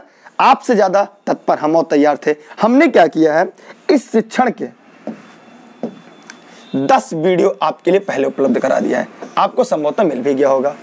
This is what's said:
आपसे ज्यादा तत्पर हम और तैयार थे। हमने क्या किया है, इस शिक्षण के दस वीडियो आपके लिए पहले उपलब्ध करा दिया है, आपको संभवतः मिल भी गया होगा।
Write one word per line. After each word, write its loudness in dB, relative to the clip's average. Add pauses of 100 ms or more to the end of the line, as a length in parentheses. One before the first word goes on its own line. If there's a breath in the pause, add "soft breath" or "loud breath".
(400 soft breath)
आपसे 2
ज्यादा 2 (200)
तत्पर -2
हम 0
और 2
तैयार 2 (100)
थे। 0 (260 loud breath)
हमने 4
क्या 4
किया 0
है, -2 (360 loud breath)
इस 0
शिक्षण -2 (100)
के -14 (1900 loud breath)
दस 0
वीडियो 0
आपके -2
लिए 4
पहले -4
उपलब्ध -2
करा -2
दिया -4
है, -6 (300)
आपको 0
संभवतः -4
मिल -4
भी 0
गया 0
होगा। -2